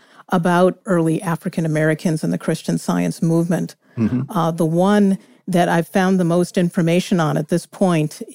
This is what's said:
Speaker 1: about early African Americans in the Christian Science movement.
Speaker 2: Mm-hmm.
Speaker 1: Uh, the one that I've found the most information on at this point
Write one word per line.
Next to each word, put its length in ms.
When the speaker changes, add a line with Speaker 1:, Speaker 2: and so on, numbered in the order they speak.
Speaker 1:
about 580
early 360
African 440
Americans 600
in 60
the 60
Christian 400
Science 440
movement. 560
Speaker 2:
Mm-hmm. 340
Speaker 1:
Uh, 220
the 140
one 520
that 220
I've 180
found 320
the 60
most 320
information 640
on 160
at 100
this 180
point 560